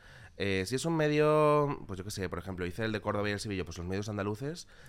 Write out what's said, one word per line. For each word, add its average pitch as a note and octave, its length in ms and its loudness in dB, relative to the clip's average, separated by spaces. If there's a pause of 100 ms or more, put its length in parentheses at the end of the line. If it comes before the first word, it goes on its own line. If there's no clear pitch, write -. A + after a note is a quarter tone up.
(380)
eh, F#2+ 280 0
si G#2+ 80 -4
es C3 120 -2
un E3+ 100 0
medio, D3+ 920 4
pues G2 120 -6
yo F#2 60 -8
qué G#2 60 -8
sé, F#2+ 180 -4
por E2+ 120 -4
ejemplo, F2+ 260 -4
hice G2+ 180 -4
el A2 60 0
de G#2+ 100 -2
Córdoba G#2 280 0
y G#2 40 0
el G#2 60 -2
Sevilla, G2 260 -2
pues D#2+ 140 -10
los F2 80 -6
medios G2 220 -2
andaluces, G#2+ 580 -4 (220)